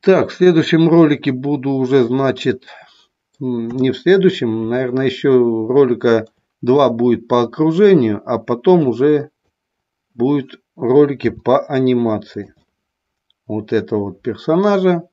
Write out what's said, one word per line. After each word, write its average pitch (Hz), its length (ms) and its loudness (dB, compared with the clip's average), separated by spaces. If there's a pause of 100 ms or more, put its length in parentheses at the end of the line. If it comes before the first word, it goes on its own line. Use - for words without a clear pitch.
Так, - 300 0
в - 40 -18
следующем 165 540 2
ролике 147 440 2
буду 139 400 -6
уже, 131 320 2
значит, 131 600 -2 (760)
м, 120 300 -6
не 127 220 -2
в 127 60 -6
следующем, 131 680 0
наверное, 127 380 -4
ещё 123 600 0
ролика 120 580 0 (360)
два 131 280 2
будет 117 380 -2
по 120 140 0
окружению, 156 840 2
а 120 120 -4
потом 139 500 0
уже 143 420 0 (840)
будут 131 460 -4 (160)
ролики 131 540 0
по 123 360 -2
анимации 117 880 -4 (920)
вот 107 260 -8
этого 104 380 -4
вот - 120 -20
персонажа. 180 920 -2